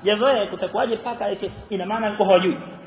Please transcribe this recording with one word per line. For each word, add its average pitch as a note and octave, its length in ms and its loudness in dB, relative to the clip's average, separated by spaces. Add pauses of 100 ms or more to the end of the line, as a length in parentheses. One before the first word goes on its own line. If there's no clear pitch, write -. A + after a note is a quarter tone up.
jazoea, G#3+ 440 2
kutakuwaje G#3 500 -2
paka A#3 320 -6
yake?" F#3+ 220 -6 (200)
Ina F#3 160 -4
maana A3 200 -2
alikuwa G#3 220 2
hawajui F3+ 300 6 (280)